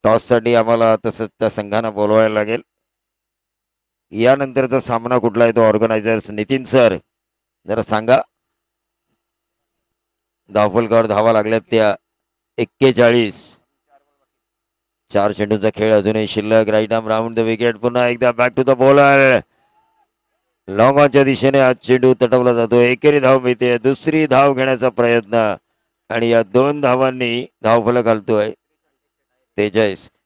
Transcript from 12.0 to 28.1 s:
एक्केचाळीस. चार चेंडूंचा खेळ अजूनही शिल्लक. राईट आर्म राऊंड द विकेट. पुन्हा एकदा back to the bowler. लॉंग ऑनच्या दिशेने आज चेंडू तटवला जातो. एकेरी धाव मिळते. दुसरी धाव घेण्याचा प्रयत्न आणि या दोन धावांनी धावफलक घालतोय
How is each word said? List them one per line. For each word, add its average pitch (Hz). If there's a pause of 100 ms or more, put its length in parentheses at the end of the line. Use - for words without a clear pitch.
एक्केचाळीस. 120 (1600)
चार 104
चेंडूंचा 104
खेळ 110
अजूनही 107
शिल्लक. 110
राईट 107
आर्म 113
राऊंड 113
द 113
विकेट. 113
पुन्हा 120
एकदा 120
back 120
to 131
the 131
bowler. 135 (1300)
लॉंग 113
ऑनच्या 139
दिशेने 135
आज 127
चेंडू 127
तटवला 123
जातो. 117
एकेरी 127
धाव 131
मिळते. 123
दुसरी 147
धाव 139
घेण्याचा 131
प्रयत्न 117 (540)
आणि 117
या 117
दोन 135
धावांनी 127 (140)
धावफलक 117
घालतोय 107 (1080)